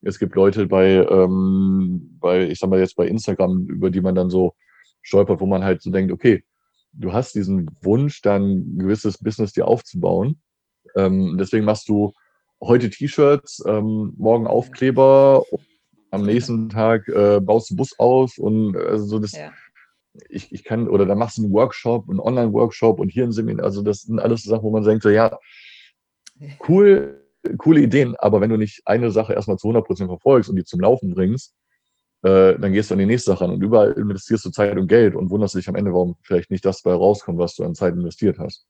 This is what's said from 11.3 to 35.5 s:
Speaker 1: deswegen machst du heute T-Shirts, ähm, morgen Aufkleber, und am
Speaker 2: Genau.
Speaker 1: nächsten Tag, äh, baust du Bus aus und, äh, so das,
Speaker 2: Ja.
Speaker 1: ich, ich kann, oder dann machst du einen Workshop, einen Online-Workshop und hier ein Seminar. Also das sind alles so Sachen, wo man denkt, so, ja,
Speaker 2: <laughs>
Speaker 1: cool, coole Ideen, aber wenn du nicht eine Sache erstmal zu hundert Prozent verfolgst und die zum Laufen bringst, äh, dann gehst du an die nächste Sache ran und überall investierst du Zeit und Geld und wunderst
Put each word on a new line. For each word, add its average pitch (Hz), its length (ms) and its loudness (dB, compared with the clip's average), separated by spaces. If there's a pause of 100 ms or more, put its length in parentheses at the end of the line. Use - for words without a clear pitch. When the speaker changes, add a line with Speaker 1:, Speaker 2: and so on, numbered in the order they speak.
Speaker 1:
deswegen 107 260 -2
machst 107 240 -4
du 104 240 0 (480)
heute 120 300 2
T-Shirts, 143 760 -2
ähm, 107 520 -4
morgen 113 300 0
Aufkleber, 135 1040 4
und - 100 -8 (480)
am 98 120 -6
Speaker 2:
Genau. 104 100 0
Speaker 1:
nächsten 117 380 -4
Tag, 110 380 0
äh, 101 320 4
baust 104 300 0
du 95 60 -8
Bus 131 220 -6
aus 127 400 2
und, 107 360 -2
äh, 90 240 -4
so 104 220 -4
das, 101 120 -6
Speaker 2:
Ja. 78 200 -16 (800)
Speaker 1:
ich, - 220 -16
ich - 120 -16
kann, 113 240 -4
oder 101 180 2
dann 98 120 0
machst 117 200 -4
du 110 60 -2
einen 101 80 -2
Workshop, 117 580 -2
einen 95 100 -4
Online-Workshop 113 800 0
und 107 120 -2
hier 123 140 -2
ein 120 80 -4
Seminar. 110 340 -4
Also 101 160 -4
das 104 200 -4
sind 110 160 -6
alles 113 240 -2
so 101 80 -8
Sachen, 113 140 -2
wo 107 60 -2
man 107 120 -2
denkt, 107 220 0
so, 107 60 4
ja, 110 280 2 (1000)
Speaker 2:
<laughs> 143 320 -18
Speaker 1:
cool, 160 560 4 (340)
coole 156 240 4
Ideen, 127 340 2
aber 104 240 2
wenn 107 100 0
du 110 60 0
nicht 107 300 -4
eine 117 260 0
Sache 104 220 0
erstmal 101 240 -4
zu 107 100 -4
hundert 113 180 0
Prozent 92 220 -6
verfolgst 113 420 2
und 95 60 -4
die 90 80 -4
zum - 160 -8
Laufen 101 340 0
bringst, 95 400 -2 (680)
äh, 95 360 6
dann 101 140 -2
gehst 104 180 -2
du - 40 -2
an 95 40 0
die 95 80 2
nächste 113 240 0
Sache 92 140 0
ran 87 80 -2
und 92 100 -4
überall 107 300 4
investierst 104 520 -4
du - 60 -10
Zeit 101 260 -2
und 95 120 -2
Geld 107 260 4
und 92 160 -6
wunderst 101 240 -2